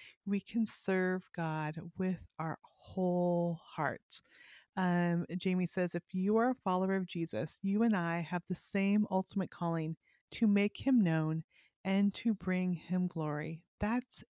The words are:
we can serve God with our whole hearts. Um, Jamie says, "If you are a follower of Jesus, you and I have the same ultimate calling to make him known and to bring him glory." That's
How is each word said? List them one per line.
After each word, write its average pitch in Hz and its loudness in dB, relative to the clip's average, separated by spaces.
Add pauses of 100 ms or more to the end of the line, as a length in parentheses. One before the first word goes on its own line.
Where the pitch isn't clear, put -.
(280)
we 196 0
can 226 -2
serve 185 0
God 156 -4 (180)
with 185 -2 (180)
our 160 -6
whole 175 0
hearts. - -6 (560)
Um, 175 2 (100)
Jamie 185 0
says, 180 -2
"If 175 -4 (100)
you 190 2
are 240 2
a 247 -2
follower 190 2
of 190 -2
Jesus, - -4
you 196 2
and 226 4
I 170 0
have 170 -4
the 180 -4
same 202 2
ultimate 190 -2
calling 165 -4 (340)
to - 2
make 202 2
him 262 4
known 160 2 (400)
and 196 2
to 226 0
bring 185 0
him 180 -2
glory." 156 -4 (160)
That's 233 -4